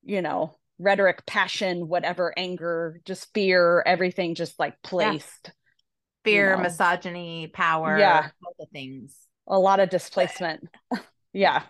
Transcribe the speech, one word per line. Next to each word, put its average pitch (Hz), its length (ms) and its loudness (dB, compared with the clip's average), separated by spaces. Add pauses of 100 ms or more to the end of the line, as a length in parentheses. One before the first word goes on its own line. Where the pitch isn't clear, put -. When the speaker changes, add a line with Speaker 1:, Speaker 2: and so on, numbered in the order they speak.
Speaker 1:
you 190 180 -4
know, 160 360 -6 (200)
rhetoric, 190 480 2
passion, 180 640 -4
whatever, 170 500 -2
anger, 170 680 -6
just - 280 -12
fear, 180 520 4
everything 180 500 0
just, 165 240 -8
like, 147 140 -2
Speaker 2:
Yeah. - 160 -20
Speaker 1:
placed. 165 640 -4 (760)
Speaker 2:
Fear, 202 260 4
Speaker 1:
You 190 60 2
know? 185 60 -2
Speaker 2:
misogyny, 175 840 -4
power, 160 500 0
Speaker 1:
Yeah. 156 320 4 (160)
Speaker 2:
all 175 140 -14
the 156 80 -14
things. 135 480 -16 (320)
Speaker 1:
A 196 100 2
lot 190 220 6
of 190 100 4
displacement. 180 760 -4 (240)
<laughs> - 160 -6 (260)
Yeah. 175 360 2